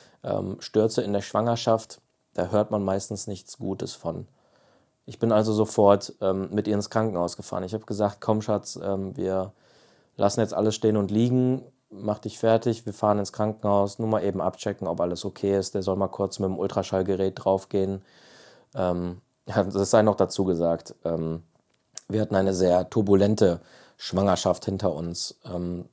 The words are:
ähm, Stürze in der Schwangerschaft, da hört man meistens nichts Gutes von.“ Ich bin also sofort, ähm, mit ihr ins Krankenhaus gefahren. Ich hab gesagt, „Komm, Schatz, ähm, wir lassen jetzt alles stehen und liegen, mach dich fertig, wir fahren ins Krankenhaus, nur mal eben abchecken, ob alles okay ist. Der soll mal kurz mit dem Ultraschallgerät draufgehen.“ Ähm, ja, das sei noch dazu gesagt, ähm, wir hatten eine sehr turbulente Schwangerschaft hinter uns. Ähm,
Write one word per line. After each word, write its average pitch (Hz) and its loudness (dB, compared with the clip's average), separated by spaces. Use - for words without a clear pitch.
ähm, 98 -4
Stürze 110 0
in 101 -2
der 101 0
Schwangerschaft, 113 0
da 90 -2
hört 104 2
man 104 -2
meistens 98 -4
nichts - -10
Gutes - -6
von.“ 92 -8
Ich - -14
bin 117 2
also 107 4
sofort, 104 4
ähm, 95 0
mit 104 -2
ihr 104 0
ins 104 -4
Krankenhaus 95 -2
gefahren. 95 -6
Ich 95 -8
hab 107 -8
gesagt, 104 -2
„Komm, 107 0
Schatz, - -4
ähm, 95 -4
wir 95 -4
lassen 101 2
jetzt 107 0
alles 107 2
stehen 110 2
und 98 0
liegen, 127 2
mach 104 -6
dich - -10
fertig, 113 2
wir 101 -8
fahren 104 2
ins 101 -4
Krankenhaus, 104 0
nur 113 -2
mal 107 2
eben 95 0
abchecken, 92 -4
ob 87 -2
alles 87 -4
okay 98 0
ist. 95 -2
Der 101 -2
soll 95 0
mal 95 0
kurz - -4
mit 98 0
dem 92 -2
Ultraschallgerät 95 0
draufgehen.“ 95 0
Ähm, 90 -2
ja, 104 2
das 98 0
sei 110 6
noch 107 4
dazu 98 2
gesagt, 85 0
ähm, 82 -4
wir 107 0
hatten 104 -2
eine 95 2
sehr 90 2
turbulente 101 4
Schwangerschaft 92 0
hinter 95 -2
uns. 85 -8
Ähm, 87 -8